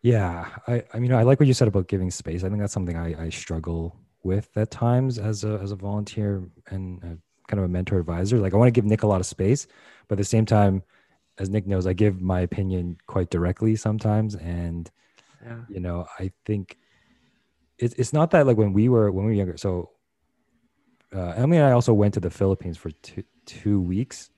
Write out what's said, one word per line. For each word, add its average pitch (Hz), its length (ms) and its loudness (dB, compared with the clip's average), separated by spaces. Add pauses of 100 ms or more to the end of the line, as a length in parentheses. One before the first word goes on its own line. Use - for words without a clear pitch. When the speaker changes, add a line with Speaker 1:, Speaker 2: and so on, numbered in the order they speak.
Speaker 1:
Yeah, 92 480 0 (200)
I, 120 160 -2 (100)
I 113 60 -4
mean, 123 120 0
I 117 120 4
like 135 160 6
what 147 80 6
you 127 60 6
said 123 120 4
about 98 220 0
giving 92 240 -2
space. 87 320 -8
I 92 40 -2
think 104 120 -4
that's 101 120 -4
something 87 240 -4
I, 82 280 -6
I 82 60 -6
struggle 82 640 -8 (260)
with 95 340 -4
at 107 140 -2
times 123 480 0
as 104 240 -4
a, 107 180 -4
as 98 120 -6
a 104 40 -8
volunteer 101 720 -4 (200)
and 92 340 -10
a, 85 160 -12 (300)
kind 104 100 -2
of 98 60 0
a 90 40 0
mentor 90 300 0
advisor. 87 400 0
Like, 95 160 0
I - 40 6
wanna 123 120 8
give 113 140 2
Nick 107 180 2
a 107 60 2
lot 98 120 4
of 92 60 -4
space, 107 400 0 (400)
but - 80 -4
at 95 40 -4
the 101 60 0
same 113 220 2
time, 98 380 4 (540)
as 98 120 -4
Nick 98 160 -2
knows, 95 200 -2
I 92 80 0
give 95 260 2
my 90 200 0
opinion 90 560 -4 (100)
quite 92 240 -4
directly 90 440 0
sometimes. 107 600 -2
And, 85 540 -8 (520)
Speaker 2:
Yeah. 117 160 -16 (100)
Speaker 1:
you 98 120 -12
know, 87 260 -6 (120)
I 95 120 -6 (140)
think 104 340 -6 (1000)
it's, 120 160 -2
it's - 180 -4
not 156 200 2
that, 151 140 6
like, 120 100 4
when 104 160 2
we 107 160 4
were, 113 220 4
when 95 140 -2
we 110 80 2
were 107 40 2
younger, 92 200 -2
so, 90 340 -4 (1200)
uh, 87 240 -6
Emily 147 220 2
and 147 80 6
I 131 60 6
also 120 200 4
went 104 220 4
to 104 60 -2
the 87 100 -4
Philippines 95 460 -2
for 85 140 -12
two, - 340 -16 (220)
two 104 340 -2
weeks, 92 580 -4